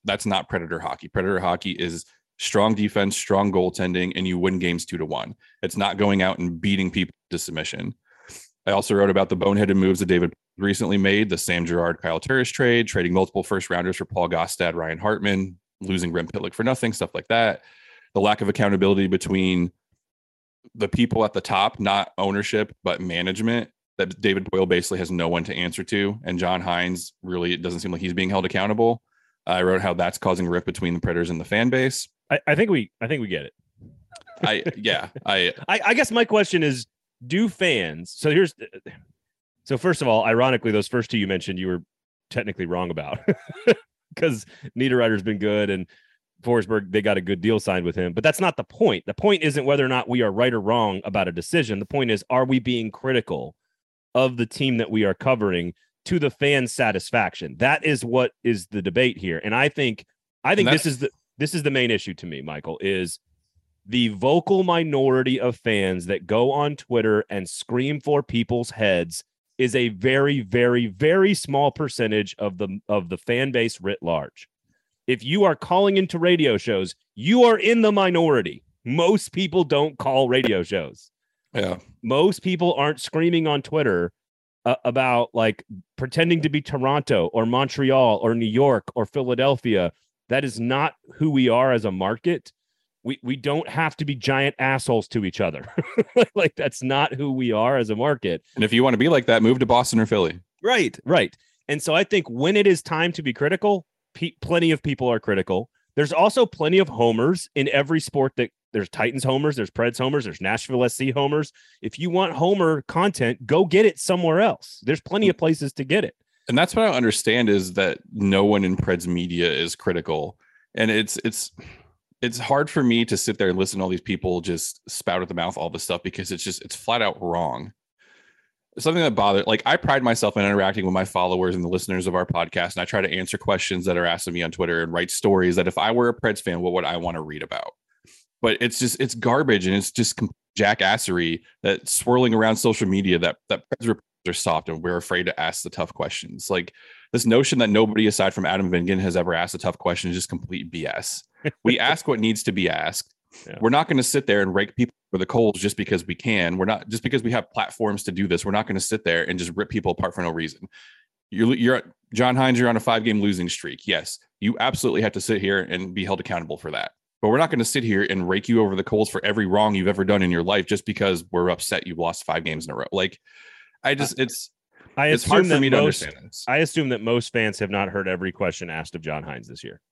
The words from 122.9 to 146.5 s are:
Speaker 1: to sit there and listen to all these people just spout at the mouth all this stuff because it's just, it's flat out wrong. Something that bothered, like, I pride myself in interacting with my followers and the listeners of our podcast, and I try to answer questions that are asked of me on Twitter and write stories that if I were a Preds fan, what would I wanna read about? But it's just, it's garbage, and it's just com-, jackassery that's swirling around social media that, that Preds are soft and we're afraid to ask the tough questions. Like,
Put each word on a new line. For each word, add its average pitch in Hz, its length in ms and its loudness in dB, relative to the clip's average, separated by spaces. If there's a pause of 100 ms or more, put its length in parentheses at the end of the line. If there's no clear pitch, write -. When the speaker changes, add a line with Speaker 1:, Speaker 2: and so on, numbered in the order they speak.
Speaker 1:
to 104 120 -2
sit - 220 -4
there 98 100 2
and 90 80 0
listen 95 220 -2
to 92 40 -2
all 92 60 -2
these 92 120 -2
people 90 400 -4
just 85 460 -8
spout 92 360 -4
at 85 60 -8
the 95 40 -10
mouth 85 240 -4
all 80 140 -6
this 78 120 -10
stuff 87 200 -4
because 92 280 -10
it's 87 120 -8
just, - 180 -8
it's - 140 -14
flat 117 260 -4
out 101 180 -2
wrong. 85 540 -4 (1040)
Something 165 260 2
that 120 120 2
bothered, 101 320 4
like, 110 180 2
I 143 120 4
pride 139 260 2
myself 113 340 2
in 101 80 2
interacting 98 400 2
with 92 80 0
my 92 100 0
followers 90 520 0
and 87 80 -2
the 85 60 -4
listeners 92 380 -2
of 90 80 -2
our 90 100 0
podcast, 87 500 -4
and 90 60 -4
I 90 40 -4
try 101 160 -2
to 90 100 -2
answer 92 260 -4
questions 92 480 -2
that 90 120 2
are 87 80 0
asked 85 220 -2
of 87 60 -6
me 85 100 -4
on 82 80 -4
Twitter 85 320 -2
and 82 100 -6
write 87 180 -2
stories 90 460 2
that 90 100 2
if 90 100 -4
I 104 140 0
were 120 160 2
a 117 80 0
Preds 107 260 -2
fan, 87 200 -4
what 90 120 -2
would 90 120 -2
I 82 100 -2
wanna 85 260 -6
read 76 220 -12
about? - 300 -10 (680)
But 110 200 2
it's 117 180 -2
just, 123 220 -2
it's 131 140 -2
garbage, 120 500 2
and 95 100 2
it's 98 160 -2
just - 240 0
com-, 104 140 -4 (280)
jackassery 95 840 2 (200)
that's - 300 -2
swirling 123 420 2
around 110 220 4
social 110 320 0
media 95 320 2
that, 85 180 0 (120)
that - 200 -2
Preds 117 280 -2 (300)
are 87 60 -4
soft 80 360 -2
and 80 140 -8
we're 87 140 -2
afraid 87 300 -2
to - 120 -4
ask 80 240 -4
the 87 60 -10
tough - 240 -6
questions. - 560 -10
Like, 90 240 -4 (400)